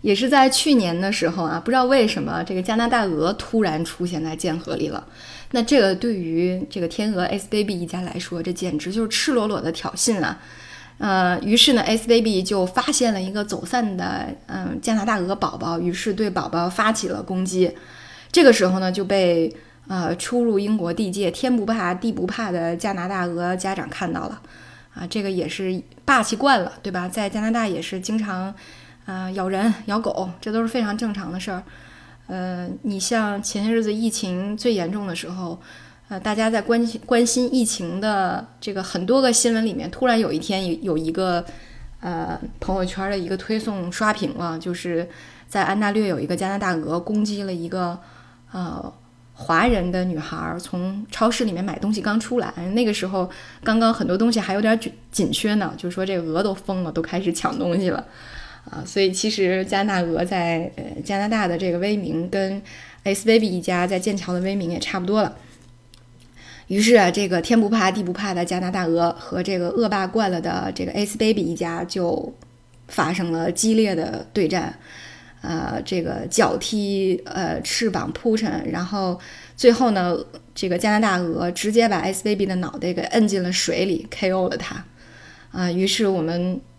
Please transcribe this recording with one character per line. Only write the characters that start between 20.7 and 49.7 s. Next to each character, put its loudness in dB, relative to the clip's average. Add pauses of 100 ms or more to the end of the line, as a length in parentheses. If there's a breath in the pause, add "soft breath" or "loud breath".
国 -2
地 0
界、 0
天 2
不 0
怕 0
地 -2
不 -2
怕 -4
的 0
加 -2
拿 -4
大 -2
鹅 -2
家 -2
长 -6
看 -4
到 -4
了。 -10 (520 loud breath)
啊， -10
这 -4
个 -2
也 -2
是 -4 (220)
霸 4
气 -2
惯 4
了， -4
对 -6
吧？ -4
在 -2
加 -4
拿 0
大 0
也 -2
是 -6
经 -2
常 -4 (520 loud breath)
啊， -6
咬 -2
人、 2 (140)
咬 0
狗， -2 (120)
这 -6
都 0
是 0
非 -2
常 -2
正 -2
常 -8
的 -6
事 -8
儿。 -6 (640 loud breath)
呃， -6 (140)
你 -4
像 0
前 -4
些 2
日 2
子 0
疫 0
情 -4
最 2
严 0
重 -4
的 -4
时 -8
候， -8 (480 loud breath)
呃， -8
大 -2
家 2
在 2
关 2
心， -6
关 6
心 2
疫 4
情 -2
的 0 (120)
这 -8
个 -4
很 -4
多 6
个 6
新 4
闻 2
里 0
面， -4
突 0
然 6
有 2
一 0
天 -2
有， 0
有 0
一 -2
个， 0 (540 loud breath)
呃， -6 (200)
朋 -2
友 0
圈 -4
的 -2
一 -4
个 -2
推 -4
送 -4
刷 0
屏 -2
了， -4
就 -6
是 -2 (400 loud breath)
在 -2
安 0
大 2
略 2
有 0
一 -2
个 -2
加 -2
拿 -2
大 0
鹅 -2
攻 0
击 -2
了 -4
一 -6
个， -4 (520 loud breath)
呃， -8 (420)
华 2
人 2